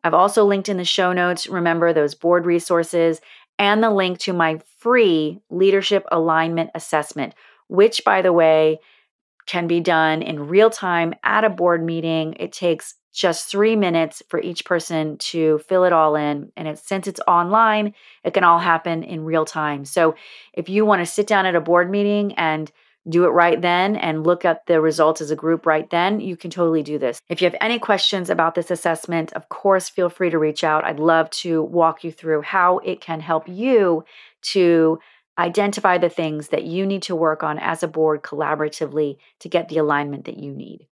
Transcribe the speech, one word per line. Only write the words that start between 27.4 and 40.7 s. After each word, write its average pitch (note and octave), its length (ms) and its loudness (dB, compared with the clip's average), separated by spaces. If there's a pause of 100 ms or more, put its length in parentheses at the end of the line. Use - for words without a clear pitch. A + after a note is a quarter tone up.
you F3+ 40 2
have - 160 0
any A3+ 160 0
questions F#3+ 520 -2
about E3 260 0
this F3 160 -4
assessment, E3 640 -4
of - 160 -12
course, F#3+ 400 0
feel F3+ 200 -2
free F3 200 -2
to E3 100 0
reach D3+ 240 0
out. D#3 220 0
I'd D3 140 -6
love D#3+ 320 2
to E3 300 -2
walk E3 420 0
you E3 80 -10
through D#3 300 -4
how F3+ 380 2
it F#3 220 -8
can E3 180 -8
help D#3+ 280 -2
you F#3+ 580 2 (480)
to E3 460 4 (380)
identify F#3 600 0
the E3+ 120 0
things D3+ 400 -6
that - 140 -2
you F3 220 -4
need G3 180 -4
to F#3 120 -6
work D#3 280 0
on D3+ 160 -4
as - 240 -4
a E3+ 40 -4
board D#3 360 0
collaboratively D3 920 -4 (220)
to F3 100 -18
get E3+ 180 -2
the D#3 120 -4
alignment C#3+ 460 -2
that - 120 -14
you C#3+ 160 -14
need. - 340 -18 (120)